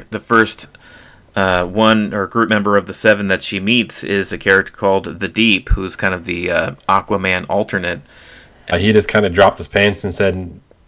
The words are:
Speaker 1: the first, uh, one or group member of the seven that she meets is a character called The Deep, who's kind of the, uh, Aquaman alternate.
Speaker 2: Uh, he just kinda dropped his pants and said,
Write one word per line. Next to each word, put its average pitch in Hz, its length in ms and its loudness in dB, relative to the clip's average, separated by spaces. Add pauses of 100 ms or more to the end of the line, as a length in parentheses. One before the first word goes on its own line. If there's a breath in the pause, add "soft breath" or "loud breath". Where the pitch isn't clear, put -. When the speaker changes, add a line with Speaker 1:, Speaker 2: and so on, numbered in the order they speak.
Speaker 1:
the 107 100 -8
first, - 460 0 (720 loud breath)
uh, 92 300 0
one 107 500 2
or 101 100 -4
group 113 240 -2
member 104 280 2
of 92 100 0
the 92 80 -12
seven 104 320 2
that 95 160 0
she 98 160 -6
meets 110 440 -2
is 98 300 -2
a 87 60 -8
character 98 340 2
called 92 460 -2
The 98 80 -4
Deep, 101 420 0
who's 95 260 0
kind 95 200 -2
of 87 100 -12
the, 87 240 -6
uh, 82 220 -2 (180)
Aquaman 95 580 0
alternate. 90 540 -4 (640 loud breath)
Speaker 2:
Uh, 87 120 0
he 104 120 2
just 107 160 4
kinda 104 220 2
dropped 92 300 4
his 107 80 -10
pants 101 360 0
and 98 80 -4
said, 90 480 -2 (280)